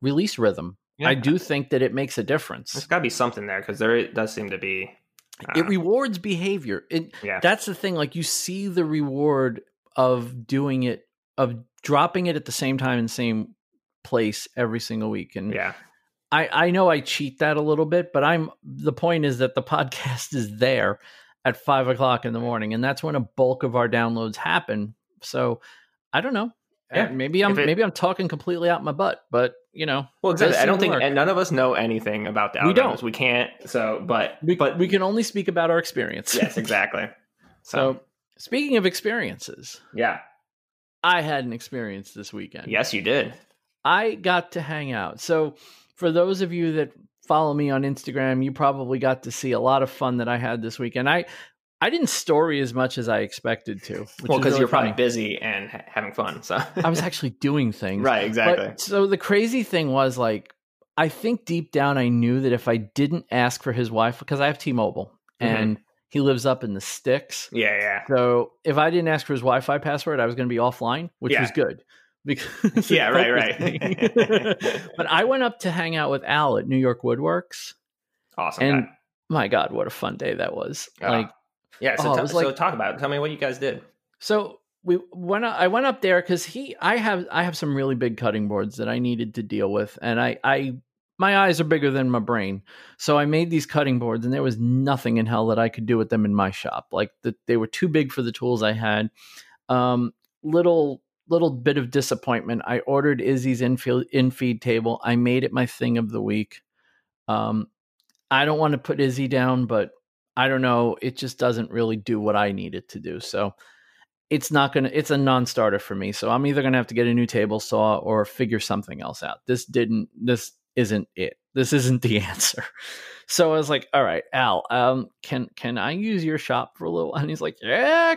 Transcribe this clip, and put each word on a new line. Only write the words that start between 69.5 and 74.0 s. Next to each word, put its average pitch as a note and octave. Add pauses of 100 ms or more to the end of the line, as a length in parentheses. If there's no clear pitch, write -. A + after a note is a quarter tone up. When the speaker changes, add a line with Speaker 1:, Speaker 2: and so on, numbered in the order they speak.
Speaker 1:
password, D3
I A#2
was A#2
gonna B2
be B2
offline, B2 (100)
which B2+
Speaker 2:
Yeah. A#2
Speaker 1:
was -
good. C3 (400)
Because C#3+ (140)
<laughs> A3
Speaker 2:
Yeah, B2+
Speaker 1:
it B2
Speaker 2:
right, A2+
Speaker 1:
focused -
Speaker 2:
right. G3+